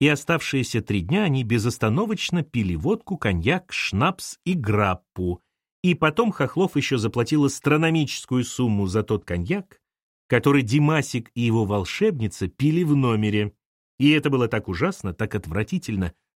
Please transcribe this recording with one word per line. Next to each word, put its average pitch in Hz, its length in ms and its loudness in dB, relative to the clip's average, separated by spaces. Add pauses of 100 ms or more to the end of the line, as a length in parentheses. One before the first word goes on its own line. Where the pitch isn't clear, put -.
и 139 80 4
оставшиеся 143 720 0
три 101 180 -2
дня 156 240 0
они 135 200 0
безостановочно 120 1000 0
пили 98 320 -2
водку, 175 420 -4
коньяк, 104 560 -2
шнапс - 720 -4
и 185 100 -2
граппу. 101 880 -2 (400)
И 180 120 2
потом 170 380 2
Хохлов 170 440 0
ещё 139 200 0
заплатил 120 480 0
астрономическую 147 1000 0
сумму 107 420 0
за 101 160 0
тот - 220 -2
коньяк, 87 560 -4 (480)
который 135 340 4
Димасик 139 720 0
и 120 80 -4
его 113 220 2
волшебница 104 840 -2
пили 156 360 0
в 147 100 2
номере. 107 600 0 (440)
И 139 120 6
это 151 200 2
было 127 180 2
так 110 200 -2
ужасно, 95 440 -4
так - 220 -4
отвратительно, 101 800 -4 (220)